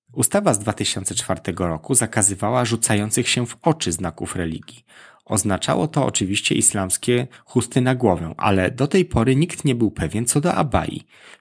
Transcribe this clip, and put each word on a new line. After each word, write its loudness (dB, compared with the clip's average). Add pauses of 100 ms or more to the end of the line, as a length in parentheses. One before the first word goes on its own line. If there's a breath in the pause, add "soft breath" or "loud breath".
(120)
Ustawa 2
z 0
dwa -2
tysiące -4
czwartego -2
roku -2
zakazywała 0
rzucających 0
się 0
w -12
oczy 0
znaków -6
religii. -8 (400 loud breath)
Oznaczało 0
to 0
oczywiście -2
islamskie 0 (180 loud breath)
chusty 0
na 2
głowę, 0
ale 2
do -2
tej 4
pory 2
nikt -2
nie 2
był 2
pewien -4
co 2
do 2
abai. -2 (380 loud breath)